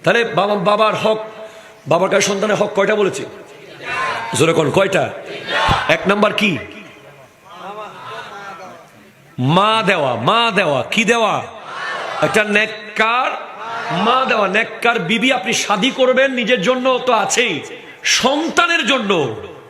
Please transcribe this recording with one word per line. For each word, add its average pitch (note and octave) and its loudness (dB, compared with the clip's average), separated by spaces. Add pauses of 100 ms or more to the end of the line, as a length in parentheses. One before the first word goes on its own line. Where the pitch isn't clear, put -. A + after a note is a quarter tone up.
তাহলে A3 4
বাবা, G3+ 0
বাবার G#3 2
হক, G#3+ 0 (640)
বাবার F3 2
কাছে G3+ 2
সন্তানের G3+ 0
হক G3+ 0
কয়টা G3 2
বলেছি? G3 0 (1120)
জোরে E3 4
কোন, D#3+ 2
কয়টা? F#3 2 (800)
এক E3 2
নাম্বার G#3 4
কি? F#3 0 (2750)
মা F#3+ 4
দেওয়া। D3+ 2
মা G#3+ 2
দেওয়া, D3 0
কি - -2
দেওয়া? G#3+ 2 (800)
একটা G#3+ 2
নেককার A3 0 (600)
মা A#3 2
দেওয়া। G#3+ 0
নেককার A3+ 0
বিবি G#3+ 0
আপনি A#3+ -2
শাদী G#3 0
করবেন, B3+ 4
নিজের A#3+ 0
জন্য B3+ 2
তো B3 0
আছেই, G#3 2 (440)
সন্তানের D#4+ 2
জন্য। G3 0 (340)